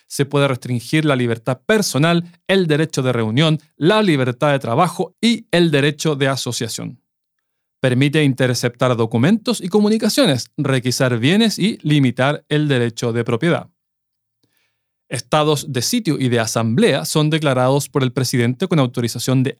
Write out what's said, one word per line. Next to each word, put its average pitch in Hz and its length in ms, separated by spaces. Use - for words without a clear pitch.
Se - 180
puede 139 220
restringir 127 580
la 143 100
libertad 123 480
personal, 170 840
el 190 180
derecho 151 380
de 127 100
reunión, 120 460
la 208 260
libertad 143 500
de 139 60
trabajo 151 640
y 226 300
el 175 180
derecho 147 460
de 139 120
asociación. 120 760
Permite 139 440
interceptar 127 720
documentos 127 640
y 180 80
comunicaciones, 214 800
requisar 127 600
bienes 196 400
y 202 240
limitar 143 680
el 151 180
derecho 120 460
de 117 100
propiedad. 123 460
Estados 151 640
de 123 100
sitio 196 380
y 131 100
de 120 100
asamblea 117 640
son 151 280
declarados 139 580
por 139 140
el 127 80
presidente 123 560
con 180 100
autorización 127 640
de 127 180